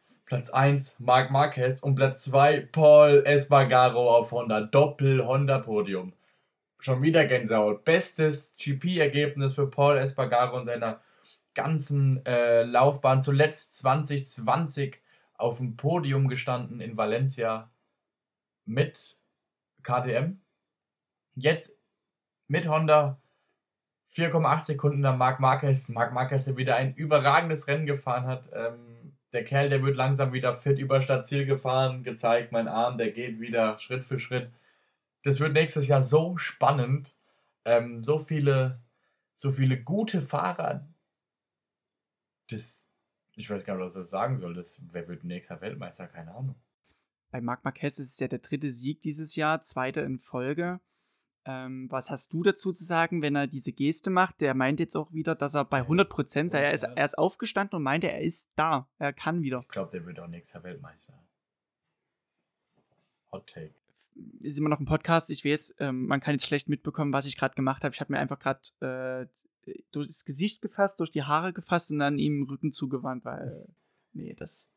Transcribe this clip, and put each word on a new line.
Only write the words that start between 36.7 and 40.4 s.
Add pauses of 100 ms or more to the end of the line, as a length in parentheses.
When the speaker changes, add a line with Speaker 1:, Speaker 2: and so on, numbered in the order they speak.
Speaker 1:
Ähm,
so
viele, (560)
so
viele
gute
Fahrer. (1600)